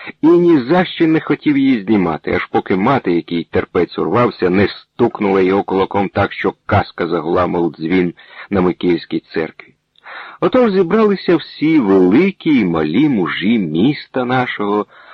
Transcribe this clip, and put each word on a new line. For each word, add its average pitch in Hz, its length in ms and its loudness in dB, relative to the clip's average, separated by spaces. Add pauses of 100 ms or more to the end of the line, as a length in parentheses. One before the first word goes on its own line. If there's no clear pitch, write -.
(220)
і 294 40 4
ні 175 340 4
за 165 240 0
що - 220 -2
не 160 140 2
хотів 147 380 -2
її 135 240 2
знімати, 92 500 0
аж 92 140 -4
поки - 300 -2
мати, 104 360 0
який 85 320 -4
терпець - 540 -4
урвався, 92 520 0
не 92 180 2
стукнула 104 720 -2
його 95 220 2
кулаком 95 460 -2
так, 98 240 -4
що - 220 -4 (120)
каска 95 400 -2
загула, 85 400 -2
мов 87 260 -2
дзвін 85 420 -2 (360)
на 98 100 0
Микільській 87 640 -2 (120)
церкві. - 400 -10 (640)
Отож 233 320 2
зібралися 190 640 2
всі 156 440 0
великі 117 800 2
і 107 40 2
малі 85 440 0
мужі 104 500 0
міста 104 640 -2
нашого, 107 640 -2 (280)